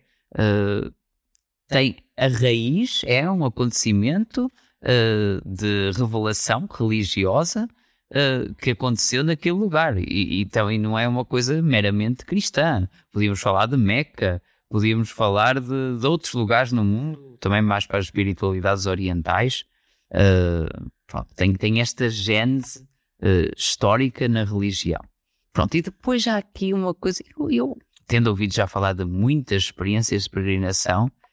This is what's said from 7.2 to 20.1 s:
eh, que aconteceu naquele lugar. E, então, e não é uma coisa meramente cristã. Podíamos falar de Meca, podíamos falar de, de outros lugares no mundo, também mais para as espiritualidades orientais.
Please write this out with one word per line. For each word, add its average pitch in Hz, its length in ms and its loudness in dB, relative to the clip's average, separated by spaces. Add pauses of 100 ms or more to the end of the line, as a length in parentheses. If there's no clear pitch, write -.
eh, 131 360 0 (100)
que - 140 -2
aconteceu 123 520 -2
naquele 165 320 0
lugar. 160 420 0
E, 92 440 -2
então, 104 280 0
e 110 80 0
não 107 200 0
é 117 100 0
uma 120 160 -2
coisa 127 380 0
meramente 107 640 2
cristã. 151 640 0 (220)
Podíamos 104 300 0
falar 98 260 2
de 131 100 0
Meca, 104 680 0 (260)
podíamos 110 420 0
falar 110 500 2
de, 131 380 -4
de 117 80 -2
outros 165 280 -2
lugares 120 380 2
no 117 120 4
mundo, 135 560 -2
também 104 220 2
mais 104 240 0
para 101 120 -2
as 95 80 -2
espiritualidades 98 800 -2
orientais. 92 800 -2 (480)